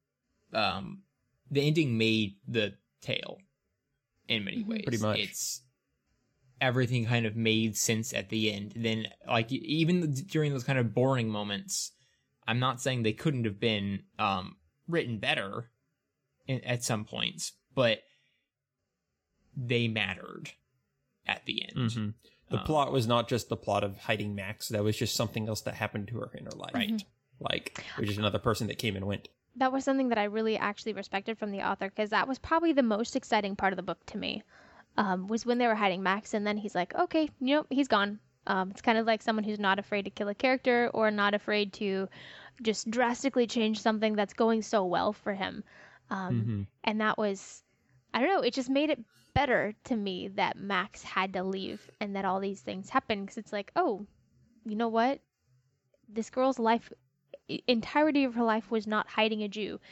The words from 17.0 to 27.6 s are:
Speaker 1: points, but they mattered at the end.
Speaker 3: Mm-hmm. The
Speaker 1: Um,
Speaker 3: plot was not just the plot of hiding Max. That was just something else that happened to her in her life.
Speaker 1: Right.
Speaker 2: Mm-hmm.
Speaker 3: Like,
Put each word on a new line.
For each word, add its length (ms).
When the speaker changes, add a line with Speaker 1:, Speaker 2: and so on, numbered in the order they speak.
Speaker 1:
points, 480
but 240
they 320
mattered 640
at 200
the 180
end. 260
Speaker 3:
Mm-hmm. 180
The 80
Speaker 1:
Um, 40
Speaker 3:
plot 280
was 160
not 200
just 200
the 80
plot 260
of 160
hiding 380
Max. 320
That 160
was 120
just 200
something 320
else 140
that 120
happened 340
to 120
her 140
in 100
her 80
life. 220
Speaker 1:
Right. 160
Speaker 2:
Mm-hmm. 540
Speaker 3:
Like, 340